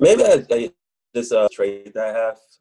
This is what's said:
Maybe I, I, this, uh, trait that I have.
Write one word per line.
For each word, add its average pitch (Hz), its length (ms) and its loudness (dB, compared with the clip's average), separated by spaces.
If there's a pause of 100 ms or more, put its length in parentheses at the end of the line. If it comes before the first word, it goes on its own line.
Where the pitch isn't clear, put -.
Maybe 190 240 4
I, 185 260 4
I, 120 200 -2 (440)
this, 120 160 -8
uh, 107 220 2
trait 101 420 -8
that 110 220 -6
I - 20 -4
have. 110 200 -6 (220)